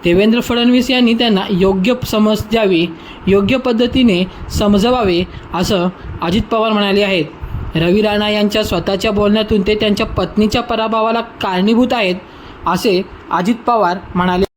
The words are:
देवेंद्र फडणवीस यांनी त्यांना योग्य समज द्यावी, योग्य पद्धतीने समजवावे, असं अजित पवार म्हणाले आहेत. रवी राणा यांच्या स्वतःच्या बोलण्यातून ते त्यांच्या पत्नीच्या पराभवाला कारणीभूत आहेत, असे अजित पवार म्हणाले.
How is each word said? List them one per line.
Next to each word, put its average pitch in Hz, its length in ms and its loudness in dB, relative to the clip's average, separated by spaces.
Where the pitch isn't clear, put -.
देवेंद्र 208 360 4
फडणवीस 247 520 2
यांनी 247 220 4
त्यांना 226 360 2
योग्य 190 440 2
समज 214 340 0
द्यावी, 190 360 2
योग्य 202 300 2
पद्धतीने 240 680 2
समजवावे, 208 760 2
असं 180 340 0
अजित 175 200 0
पवार 220 300 0
म्हणाले 202 300 2
आहेत. 190 240 0
रवी 175 260 2
राणा 208 280 0
यांच्या 208 340 0
स्वतःच्या 196 480 -2
बोलण्यातून 208 500 2
ते 214 140 0
त्यांच्या 214 300 0
पत्नीच्या 208 560 0
पराभवाला 226 600 -2
कारणीभूत 226 720 0
आहेत, 190 220 0
असे 180 340 0
अजित 180 240 0
पवार 208 420 0
म्हणाले. 180 280 2